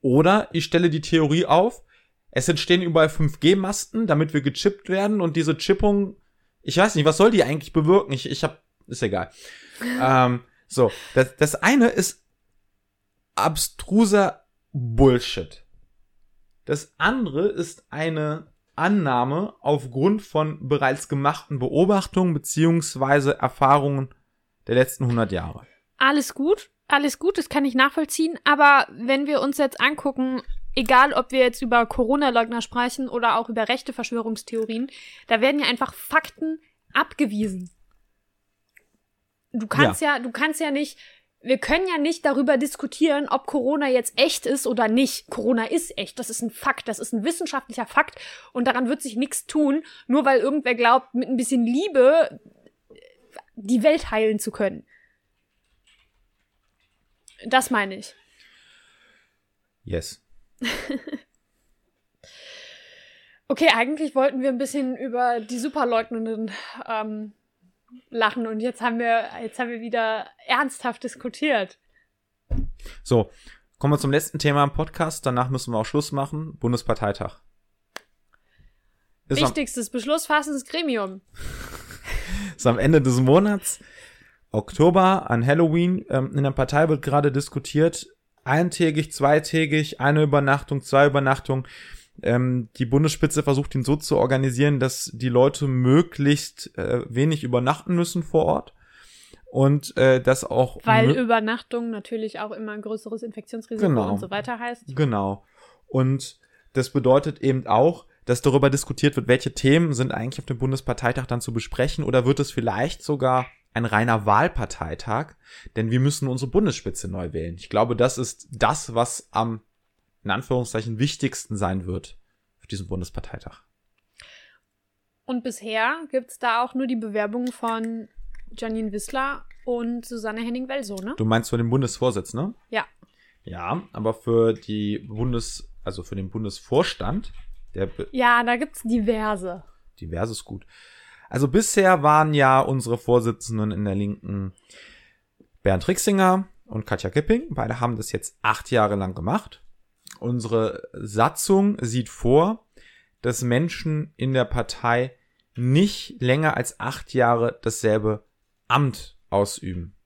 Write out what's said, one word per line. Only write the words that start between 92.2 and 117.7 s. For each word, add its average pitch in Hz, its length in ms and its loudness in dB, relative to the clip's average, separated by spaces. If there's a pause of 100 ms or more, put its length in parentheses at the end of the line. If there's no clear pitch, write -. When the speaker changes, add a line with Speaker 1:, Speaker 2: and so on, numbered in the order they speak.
Speaker 1:
Ähm, 123 540 0
die 127 100 -2
Bundesspitze 147 580 2
versucht, 143 320 0
ihn 127 100 -2
so 135 100 2
zu - 220 -2
organisieren, 131 640 2
dass - 320 -4
die 123 160 -4
Leute 127 380 4
möglichst, 143 1120 2
äh, - 300 -2
wenig 147 380 0
übernachten 123 500 -2
müssen 170 280 -2
vor 160 200 0
Ort. - 300 -2 (720)
Und, 139 500 2
äh, 131 260 6
das 131 220 2
auch - 400 0
Speaker 2:
Weil 226 280 4
Speaker 1:
mö- 254 100 2
Speaker 2:
Übernachtung 233 720 -2
natürlich 220 500 -8
auch 214 100 -10
immer 214 220 -10
ein 214 80 -12
größeres 214 420 -10
Infektionsrisiko 220 640 -6
Speaker 1:
Genau. 110 240 2
Speaker 2:
und 101 80 -2
so - 100 -10
weiter 208 300 -6
heißt. 240 240 -10 (140)
Speaker 1:
Genau. 101 480 -2 (420)
Und 131 540 -2 (320)
das 131 160 -2
bedeutet 139 500 2
eben 131 280 0
auch, 143 380 2 (200)
dass 123 160 0
darüber 139 280 4
diskutiert 139 460 0
wird, 123 140 -2
welche 123 240 2
Themen 151 400 4
sind 127 200 -2
eigentlich 123 280 -8
auf - 40 -16
dem 127 120 -6
Bundesparteitag 127 680 -2
dann 120 160 -4
zu - 120 -8
besprechen - 500 -2
oder 127 220 2
wird 135 160 2
es 139 100 -2
vielleicht 117 500 -4
sogar 127 460 0 (260)
ein 117 120 -2
reiner 110 400 2
Wahlparteitag, 113 1120 -2 (420)
denn 113 120 -2
wir 127 120 2
müssen 139 260 0
unsere 127 240 -4
Bundesspitze 143 560 0
neu 90 260 -8
wählen. 85 220 -6
Ich - 140 -18
glaube, 117 260 2